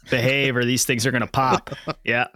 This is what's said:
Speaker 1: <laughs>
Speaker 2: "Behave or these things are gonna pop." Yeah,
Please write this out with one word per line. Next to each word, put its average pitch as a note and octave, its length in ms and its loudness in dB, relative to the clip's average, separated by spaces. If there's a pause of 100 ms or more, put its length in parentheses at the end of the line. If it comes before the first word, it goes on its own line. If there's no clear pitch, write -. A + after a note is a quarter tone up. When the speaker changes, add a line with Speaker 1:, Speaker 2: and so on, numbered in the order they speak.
Speaker 1:
<laughs> - 80 -20
Speaker 2:
"Behave C3 460 2
or B2 80 2
these B2 200 0
things A#2+ 200 0
are C3+ 60 0
gonna A#2+ 160 0
pop." B2+ 440 0 (340)
Yeah, A#2+ 320 0